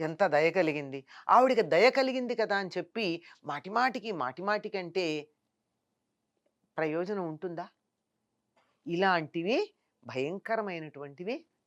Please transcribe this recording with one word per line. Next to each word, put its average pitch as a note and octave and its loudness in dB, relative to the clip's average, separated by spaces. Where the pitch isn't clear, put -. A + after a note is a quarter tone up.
ఎంత D#3+ -2
దయ D3+ 4
కలిగింది D3 0
ఆవిడికి. A#3+ 6
దయ E3 6
కలిగింది B3+ 0
కదా G#3 0
అని F#3+ -4
చెప్పి G3+ -4
మాటిమాటికి, G#3+ -2
మాటిమాటికి F#3+ -4
అంటే F3 -2
ప్రయోజనం F3 -2
ఉంటుందా? E3+ -8
ఇలాంటివి E3+ 0
భయంకరమైనటువంటివి E3 -6